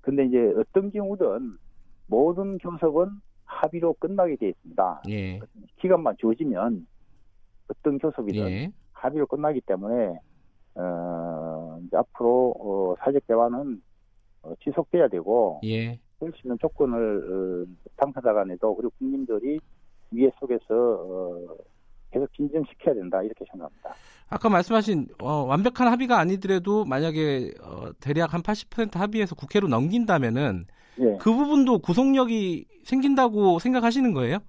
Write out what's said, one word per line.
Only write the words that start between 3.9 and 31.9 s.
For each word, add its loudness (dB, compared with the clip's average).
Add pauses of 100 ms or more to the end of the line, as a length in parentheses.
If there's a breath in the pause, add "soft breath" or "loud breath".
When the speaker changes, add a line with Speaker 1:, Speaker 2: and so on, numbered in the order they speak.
Speaker 1:
끝나게 -2
돼 -2
있습니다. -4
Speaker 2:
예. -6 (400)
Speaker 1:
기간만 2
주어지면 -2 (840)
어떤 -2
교섭이든 -2
Speaker 2:
예. -6 (200)
Speaker 1:
합의로 -2
끝나기 -2
때문에, -4 (580)
어, -8
이제 -4
앞으로, 2
어, -2
사회적 0
대화는, 0 (600)
어, -12
지속돼야 2
되고 0
Speaker 2:
예. -4 (220)
Speaker 1:
할 -8
수 -16
있는 -4
조건을, -2
어, -20
당사자 0
간에도 0
그리고 -6
국민들이 -4 (540)
이해 4
속에서, -4
어, -2 (540)
계속 -4
진정시켜야 -2
된다 -4
이렇게 -8
생각합니다. -16 (340 loud breath)
Speaker 2:
아까 -2
말씀하신, 2 (140)
어, -2
완벽한 2
합의가 2
아니더라도 0
만약에, -2
어, -14 (100)
대략 0
한 -2
팔십 -4
퍼센트 -4
합의해서 -2
국회로 0
넘긴다면은 2 (340 soft breath)
Speaker 1:
예. 4
Speaker 2:
그 4
부분도 4
구속력이 2 (180)